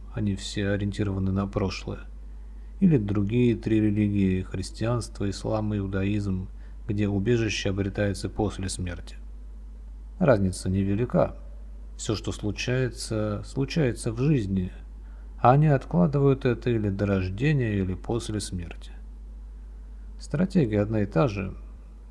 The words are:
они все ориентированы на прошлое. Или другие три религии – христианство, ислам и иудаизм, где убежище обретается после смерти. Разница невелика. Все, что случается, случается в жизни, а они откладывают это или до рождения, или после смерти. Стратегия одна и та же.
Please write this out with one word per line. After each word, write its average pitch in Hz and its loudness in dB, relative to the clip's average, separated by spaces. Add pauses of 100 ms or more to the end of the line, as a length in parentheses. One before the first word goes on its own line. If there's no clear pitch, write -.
(120)
они 101 0
все 98 -4
ориентированы 98 0
на 98 2
прошлое. 98 -4 (800)
Или 165 6
другие 107 2
три 110 2
религии – 101 4
христианство, 107 -4
ислам 110 -2
и 104 0
иудаизм, 98 0 (400)
где 104 2
убежище 104 2
обретается 98 0
после 95 -2
смерти. - -6 (1000)
Разница 98 2
невелика. 98 2 (600)
Все, - -2
что 98 -4
случается, 107 -2
случается 131 0
в 110 -6
жизни, 98 2 (680)
а 123 10
они 151 8
откладывают 139 4
это 120 2
или 110 2
до 101 2
рождения, 104 2
или 92 2
после 107 -2
смерти. - -8 (1300)
Стратегия 143 2
одна 107 2
и 101 2
та 147 4
же. 98 -4 (540)